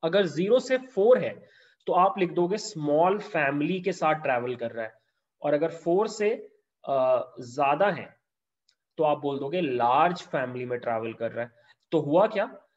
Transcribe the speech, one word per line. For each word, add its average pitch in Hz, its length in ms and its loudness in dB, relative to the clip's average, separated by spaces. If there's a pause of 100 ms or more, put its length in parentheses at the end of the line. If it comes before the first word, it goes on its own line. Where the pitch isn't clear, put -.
अगर 185 240 2
ज़ीरो 185 340 2
से 254 180 -2
फ़ोर 240 400 4
है 120 160 -4 (520)
तो 185 60 -2
आप 190 260 4
लिख 175 140 0
दोगे 175 240 0
small 160 640 0
family 151 640 -2
के 185 120 -4
साथ 156 300 0
travel 127 340 -2
कर 117 140 -6
रहा 113 140 -8
है, 110 80 -12 (500)
और 147 120 0
अगर 151 160 0
फ़ोर 190 380 0
से, 208 220 0 (540)
अ, 131 560 0
ज्यादा 143 500 0
है 127 180 -8 (920)
तो 160 60 2
आप 147 140 2
बोल 139 200 -4
दोगे 143 220 -4
large 139 640 2
family 123 420 -6
में 123 140 -4
travel 113 340 -4
कर 113 200 -6
रहा 117 120 -6
है। 120 80 -18 (400)
तो 165 80 2
हुआ 156 260 4
क्या? 214 240 -2 (260)